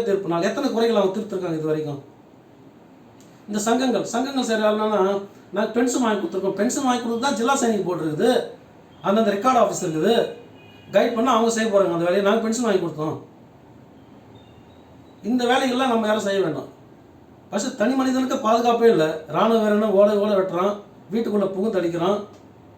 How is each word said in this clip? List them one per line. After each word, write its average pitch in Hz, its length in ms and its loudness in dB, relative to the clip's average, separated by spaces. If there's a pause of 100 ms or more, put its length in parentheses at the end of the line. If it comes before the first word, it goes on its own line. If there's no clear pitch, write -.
தீர்ப்பு 180 240 -2
நாள் 170 160 0
எத்தனை 269 260 -4
குறைகள் 226 260 2
அவங்க 190 160 0
தீர்த்திருக்காங்க 175 440 -6
இது 156 100 -4
வரைக்கும்? 147 320 -4 (1500)
இந்த 208 180 -4
சங்கங்கள், 240 360 0 (120)
சங்கங்கள் 262 340 0
செய்ற 220 160 0
வேலை 214 100 4
என்னன்னா, 214 240 2 (560)
நாங்க 208 220 0
பென்ஷன் 254 280 2
வாங்கி 208 140 0
கொடுத்துருக்கோம். 185 400 -4
பென்ஷன் 254 280 0
வாங்கி 240 160 0
கொடுத்து 233 240 -2
தான் 285 120 -2
ஜில்லா 254 220 2
சைனிக் 214 260 0
போர்டு 170 180 -4
இருக்குது, 160 240 0 (800)
அந்தந்த 202 280 2
ரெக்கார்டு 240 260 2
ஆஃபீஸ் 185 240 0
இருக்குது, 165 280 0 (840)
கைட் 233 220 2
பண்ணா 240 180 2
அவங்க 226 200 2
செய்ய 220 140 -2
போறாங்க 185 260 2
அந்த 170 120 0
வேலையை. 196 200 2
நாங்க 220 180 2
பென்ஷன் 226 220 -2
வாங்கி 190 160 2
கொடுத்தோம். 156 320 -6 (2250)
இந்த 247 220 0
வேலைகள்லாம் 254 420 2
நம்ம 220 160 0
யாரும் 214 180 0
செய்ய 196 180 0
வேண்டாம். 151 240 -6 (800)
ஃபஸ்ட்டு 214 320 -4
தனி 247 200 2
மனிதனுக்கு 262 440 -2
பாதுகாப்பே 233 480 4
இல்ல. 156 120 2 (300)
ராணுவ 220 280 2
வீரனை 208 260 2 (100)
ஓட 208 100 6 (140)
ஓட 208 160 0
வெட்டுறான், 180 340 -2 (400)
வீட்டுக்குள்ள 208 420 0
புகுந்து 190 240 -2
அடிக்கிறான், 170 400 -2 (580)